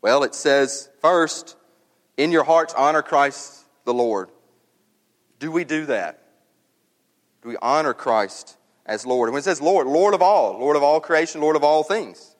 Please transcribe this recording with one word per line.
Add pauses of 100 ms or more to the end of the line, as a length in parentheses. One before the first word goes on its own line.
Well,
it
says, (120)
first, (600)
"In
your
hearts,
honor
Christ (200)
the
Lord." (1080)
Do
we
do
that? (1160)
Do
we
honor
Christ (300)
as
Lord?
And
when
it
says
Lord,
Lord
of
all,
Lord
of
all
creation,
Lord
of
all
things.